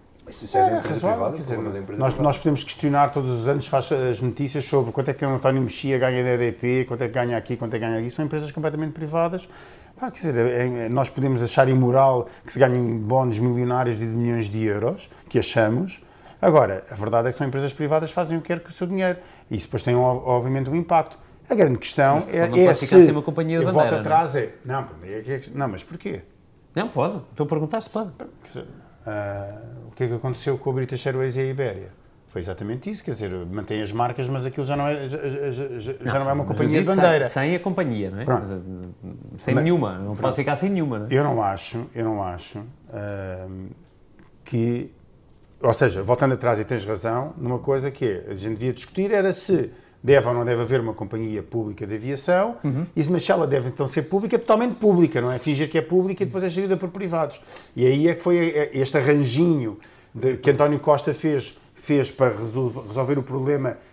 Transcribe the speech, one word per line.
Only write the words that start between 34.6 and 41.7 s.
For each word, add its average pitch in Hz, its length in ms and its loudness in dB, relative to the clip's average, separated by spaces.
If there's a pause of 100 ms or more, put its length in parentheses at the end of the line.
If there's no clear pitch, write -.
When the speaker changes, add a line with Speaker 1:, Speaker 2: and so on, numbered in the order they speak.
Speaker 2:
já 143 100 -2
não 143 120 0
é, 147 180 -4
já, 139 120 -6
já, 143 340 -4
já, 123 260 -8
já 110 400 -4
Speaker 3:
Não, 135 60 -2
Speaker 2:
não 135 60 -2
é - 20 2
uma - 20 2
Speaker 3:
mas 147 60 0
eu 135 60 -2
Speaker 2:
companhia 151 340 2
de 175 80 0
Speaker 3:
disse 190 80 4
Speaker 2:
bandeira. 160 320 4
Speaker 3:
sem, 139 200 0
sem 175 60 2
a 175 60 -2
companhia, 131 500 -2
não 98 100 -10
é? 123 40 -6
Speaker 2:
Pronto. 127 160 2
Speaker 3:
Quer 104 60 -8
dizer, 95 160 -8 (760)
sem - 180 -2
Speaker 2:
Mas 139 80 2
Speaker 3:
nenhuma, 156 300 2
não 92 120 -8
Speaker 2:
pronto. 104 180 -8
Speaker 3:
pode 131 120 0
ficar 143 220 -2
sem 185 120 -2
nenhuma, 156 300 -2
não 107 80 -6
é? - 80 -8
Speaker 2:
Eu 139 80 4
não 131 180 0
acho, 104 540 -4